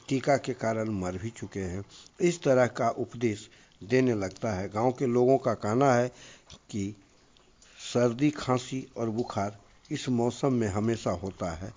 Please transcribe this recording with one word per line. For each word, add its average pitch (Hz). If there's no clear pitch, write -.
टीका 135
के 123
कारण 113
मर 92
भी 92
चुके 104
हैं। 95
इस 175
तरह 127
का 135
उपदेश 117
देने 123
लगता 104
है। 95
गांव 110
के 135
लोगों 123
का 123
कहना 123
है 120
कि 101
सर्दी, 123
खांसी 127
और 113
बुखार 107
इस 139
मौसम 120
में 117
हमेशा 107
होता 90
है, 90